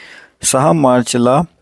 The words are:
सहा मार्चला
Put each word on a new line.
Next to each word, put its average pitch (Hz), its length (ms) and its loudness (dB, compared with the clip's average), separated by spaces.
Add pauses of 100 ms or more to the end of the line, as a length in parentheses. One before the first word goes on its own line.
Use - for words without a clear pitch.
(420)
सहा 143 300 0
मार्चला 127 680 0 (200)